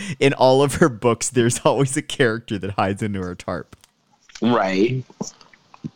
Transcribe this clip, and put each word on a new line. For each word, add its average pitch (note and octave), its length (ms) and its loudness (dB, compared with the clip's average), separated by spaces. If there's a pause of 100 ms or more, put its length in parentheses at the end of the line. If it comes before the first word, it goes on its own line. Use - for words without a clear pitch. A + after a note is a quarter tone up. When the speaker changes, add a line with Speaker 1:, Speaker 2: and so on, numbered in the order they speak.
(200)
Speaker 1:
In C#3 140 4
all C3 280 4
of C#3+ 120 0
her D#3+ 160 4
books, A#2 400 -2
there's A#2+ 300 0
<laughs> - 40 -6
always C3+ 320 0
a D3+ 60 -4
character A2+ 560 -2
that F#2+ 140 -8
hides G2+ 300 -2
into G2+ 200 -4
her F2+ 120 -8
tarp. - 400 -10 (680)
Speaker 2:
Right. A2+ 600 2 (920)